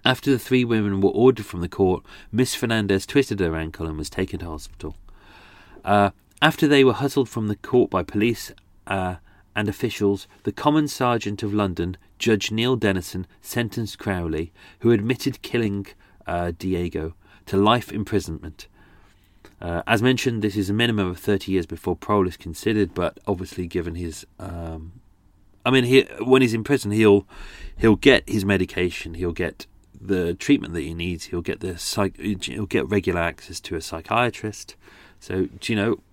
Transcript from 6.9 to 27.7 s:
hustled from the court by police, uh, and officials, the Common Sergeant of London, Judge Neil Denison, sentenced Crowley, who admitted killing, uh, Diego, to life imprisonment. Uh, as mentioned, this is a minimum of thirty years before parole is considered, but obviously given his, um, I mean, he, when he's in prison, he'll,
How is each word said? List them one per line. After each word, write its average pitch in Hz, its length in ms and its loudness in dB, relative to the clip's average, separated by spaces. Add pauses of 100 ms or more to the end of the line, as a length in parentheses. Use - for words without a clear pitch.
hustled 135 340 0
from 110 200 -4
the 104 80 -2
court - 340 2
by 92 120 0
police, 107 500 -2 (340)
uh, 92 300 -2 (380)
and 107 140 -2
officials, 101 600 -2 (160)
the 107 80 -2
Common 151 360 2
Sergeant 117 540 -2
of 101 100 -4
London, 92 440 -2 (220)
Judge 110 340 0
Neil 120 240 0
Denison, 92 500 -2 (160)
sentenced 117 560 -6
Crowley, 82 540 -4 (260)
who 117 140 4
admitted 117 500 -2
killing, 101 440 -2 (400)
uh, 87 300 -2
Diego, 87 580 -4 (320)
to 98 100 -2
life 107 360 4
imprisonment. 85 760 -6 (920)
Uh, 85 260 -4
as 113 140 2
mentioned, 123 400 2
this 98 160 -2
is 101 140 -2
a - 20 0
minimum 110 360 2
of 90 100 -6
thirty 98 340 -2
years 90 140 2
before - 300 -4
parole 101 320 2
is - 80 -8
considered, 101 580 -2
but 87 320 -2
obviously 92 400 -4
given 85 300 -6
his, 85 280 -8 (140)
um, 85 540 -12 (760)
I 127 40 0
mean, 127 140 4
he, 127 180 6 (180)
when 127 220 6
he's 113 120 2
in 110 100 -4
prison, 135 280 0
he'll, 104 340 6 (500)